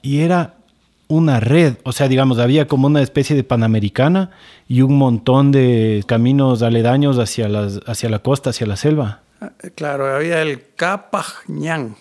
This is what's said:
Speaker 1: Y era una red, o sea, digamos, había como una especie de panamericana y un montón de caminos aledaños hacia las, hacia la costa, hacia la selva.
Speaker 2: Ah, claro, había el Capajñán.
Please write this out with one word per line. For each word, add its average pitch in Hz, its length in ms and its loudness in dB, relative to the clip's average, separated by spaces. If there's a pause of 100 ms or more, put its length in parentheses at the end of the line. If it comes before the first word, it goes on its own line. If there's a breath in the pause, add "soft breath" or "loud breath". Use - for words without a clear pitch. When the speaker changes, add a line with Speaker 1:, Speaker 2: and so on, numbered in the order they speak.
Speaker 1:
Y 139 200 -2
era 175 340 -2 (540)
una 151 320 2
red, 135 420 4
o 131 80 -6
sea, 139 160 0
digamos, 131 320 2
había 139 300 2
como 135 180 2
una 147 140 2
especie 139 340 0
de 135 80 0
panamericana 123 880 0 (360 loud breath)
y 127 140 0
un 139 160 4
montón 135 540 2
de 113 560 2
caminos 127 560 2
aledaños 123 560 2
hacia 110 300 -4
las, 104 360 -4
hacia 117 240 -8
la 107 100 -4
costa, 135 320 -4
hacia 117 140 -6
la 101 120 -4
selva. 143 440 -2 (200)
Speaker 2:
Ah, - 100 -16 (240)
claro, 143 400 -6
había 160 260 -2
el 143 220 -6 (120)
Capajñán. 160 1300 -6